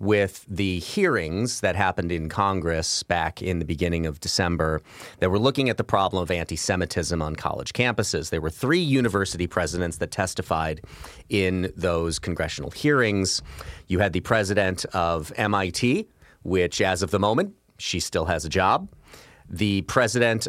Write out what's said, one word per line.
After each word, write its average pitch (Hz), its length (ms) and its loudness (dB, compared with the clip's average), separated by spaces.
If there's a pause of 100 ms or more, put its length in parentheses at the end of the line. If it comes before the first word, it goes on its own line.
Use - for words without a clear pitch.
with 101 460 2
the 95 340 -2
hearings 113 800 0
that 92 140 0
happened 90 360 0
in 80 160 -4
Congress 82 720 0
back 82 380 -2
in 90 180 -2
the 82 60 -2
beginning 82 400 0
of 78 160 -6
December 82 600 0 (380)
that 92 100 4
were 98 80 2
looking 135 320 2
at 107 80 -2
the 113 40 -2
problem 95 400 2
of 82 80 -4
anti-Semitism 85 920 0
on 78 140 -4
college 71 360 -6
campuses. 110 560 0
There 80 140 -2
were 80 80 -2
three 156 320 0
university 101 640 2
presidents 87 500 -2
that 85 140 -4
testified 80 720 -2 (480)
in 92 440 2
those 82 440 0
congressional 78 520 -4
hearings. 110 680 2 (460)
You 92 140 0
had 98 120 4
the 90 80 0
president 98 720 0
of 85 440 0
M 107 180 2
I 95 160 2
T, 139 360 0 (360)
which 90 400 0
as 92 200 2
of 87 100 -2
the 101 60 2
moment, 120 360 2 (240)
she - 200 -4
still 82 280 -2
has 82 180 -2
a 85 60 -6
job. 117 400 2 (600)
The 98 300 0
president 117 680 2